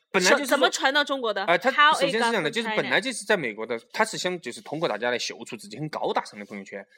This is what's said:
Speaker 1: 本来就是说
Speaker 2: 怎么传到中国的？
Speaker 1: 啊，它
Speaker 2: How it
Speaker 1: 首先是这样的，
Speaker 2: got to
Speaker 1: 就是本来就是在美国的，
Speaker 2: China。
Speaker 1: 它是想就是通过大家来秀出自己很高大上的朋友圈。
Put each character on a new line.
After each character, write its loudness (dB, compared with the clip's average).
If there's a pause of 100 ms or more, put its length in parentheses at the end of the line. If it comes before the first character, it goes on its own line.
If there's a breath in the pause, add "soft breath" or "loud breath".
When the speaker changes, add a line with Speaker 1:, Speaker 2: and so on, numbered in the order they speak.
(120)
Speaker 1:
本 2
来 8
就 6
是 0
说 -6
Speaker 2:
怎 4
么 4
传 0
到 4
中 -4
国 -2
的？ -4
Speaker 1:
啊， 4
它 0
Speaker 2:
How 6
it 0
Speaker 1:
首 2
先 0
是 0
这 2
样 2
的， 0
Speaker 2:
got -10
to -2
Speaker 1:
就 -
是 -4
本 0
来 4
就 -4
是 -10
在 4
美 -2
国 -8
的， -4
Speaker 2:
China。 -14
Speaker 1:
它 2
是 -8
想 -4
就 -12
是 -12
通 -8
过 -2
大 -2
家 -2
来 0
秀 -8
出 -14
自 -16
己 -16
很 -6
高 -4
大 -2
上 -16
的 -12
朋 -14
友 -12
圈。 -14 (160 soft breath)